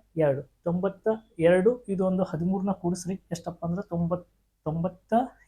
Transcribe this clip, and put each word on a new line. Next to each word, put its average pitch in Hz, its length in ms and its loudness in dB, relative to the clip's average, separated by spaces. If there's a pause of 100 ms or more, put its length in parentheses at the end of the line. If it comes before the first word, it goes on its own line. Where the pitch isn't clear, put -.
(160)
ಎರಡು. 143 260 2
ತೊಂಬತ್ತ 180 640 -4 (300)
ಎರಡು, 185 500 4
ಇದೊಂದು 190 340 0
ಹದಿಮೂರನ್ನ 185 480 -2
ಕೂಡಿಸ್ರಿ, 180 500 -4 (100)
ಎಷ್ಟಪ್ಪ 170 340 -8
ಅಂದ್ರೆ 175 240 -4
ತೊಂಬತ್-, 170 400 -2 (360)
ತೊಂಬತ್ತ 165 500 -4 (340)